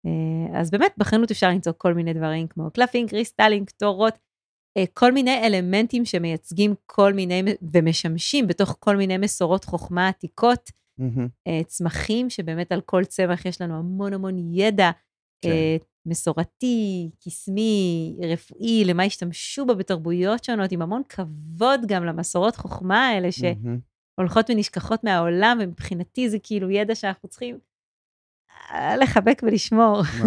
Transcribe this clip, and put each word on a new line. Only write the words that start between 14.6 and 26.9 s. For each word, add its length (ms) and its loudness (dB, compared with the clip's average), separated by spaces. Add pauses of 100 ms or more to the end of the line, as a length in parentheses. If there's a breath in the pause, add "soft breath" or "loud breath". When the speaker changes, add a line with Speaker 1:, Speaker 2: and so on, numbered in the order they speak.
Speaker 2:
כן. 80 -2
Speaker 1:
אה, 280 2 (300)
מסורתי, 1000 -2 (160)
קסמי, 880 0 (180)
רפואי, 520 0
למה 180 2
השתמשו 600 -4
בה 80 4
בתרבויות 680 0
שונות, 280 -2
עם 100 -2
המון 280 -4
כבוד 800 -2
גם 180 0
למסורות 500 -2
חוכמה 520 0
האלה, 220 0 (140)
Speaker 2:
מהמם. 360 -2 (380)
Speaker 1:
שהולכות 320 2
ונשכחות 540 -2
מהעולם, 580 2
ומבחינתי 680 -6
זה 140 -2
כאילו 260 -4
ידע 260 0